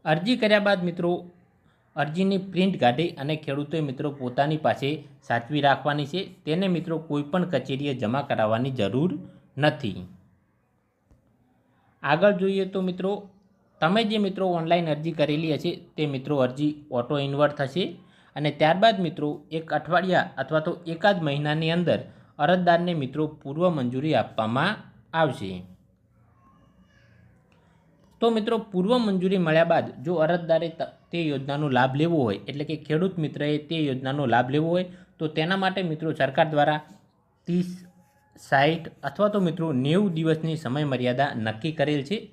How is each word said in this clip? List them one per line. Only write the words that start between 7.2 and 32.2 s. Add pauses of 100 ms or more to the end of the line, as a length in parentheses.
પણ
કચેરીએ
જમા
કરાવવાની
જરૂર (460)
નથી. (2000)
આગળ
જોઈએ
તો
મિત્રો (680)
તમે
જે
મિત્રો
ઓનલાઈન
અરજી
કરેલી
હશે (220)
તે
મિત્રો
અરજી (180)
ઓટો
ઇન્વર્ટ
થશે (520)
અને
ત્યારબાદ
મિત્રો (220)
એક
અઠવાડિયા
અથવા
તો (140)
એકાદ
મહિનાની
અંદર (380)
અરજદારને
મિત્રો
પૂર્વ
મંજૂરી
આપવામાં (400)
આવશે. (2750)
તો
મિત્રો
પૂર્વ
મંજૂરી
મળ્યા
બાદ (160)
જો (120)
અરજદારે
ત-, (160)
તે (100)
યોજનાનો
લાભ
લેવો